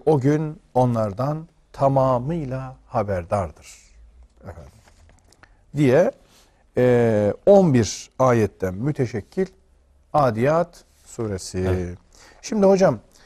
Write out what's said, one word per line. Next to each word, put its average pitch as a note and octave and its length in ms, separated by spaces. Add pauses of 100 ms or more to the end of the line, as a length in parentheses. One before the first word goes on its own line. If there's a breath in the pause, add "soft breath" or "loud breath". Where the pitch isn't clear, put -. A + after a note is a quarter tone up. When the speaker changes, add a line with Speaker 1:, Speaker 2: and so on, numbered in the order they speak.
Speaker 1:
o D3+ 140
gün D3+ 400 (140)
onlardan B2 720 (240)
tamamıyla C3 1040 (100)
haberdardır. G2 800 (760)
Efendim. - 300 (1040 soft breath)
Diye, D3 360 (640 soft breath)
e, A#2 580 (120)
on F#3+ 280
bir - 440
ayetten A2 560
müteşekkil B2+ 720 (680)
Adiyat D3 720 (200)
suresi. G2+ 540
Speaker 2:
Evet. F#2 400 (440 soft breath)
Speaker 1:
Şimdi G3+ 240
hocam F#3 320 (280 soft breath)